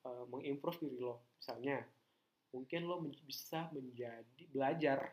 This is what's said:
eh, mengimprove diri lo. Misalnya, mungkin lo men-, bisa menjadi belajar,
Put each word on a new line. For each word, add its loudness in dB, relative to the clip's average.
eh, -6
mengimprove 0
diri -2
lo. -2
Misalnya, 0
mungkin -2
lo 0
men-, -4
bisa -4
menjadi -8
belajar, 6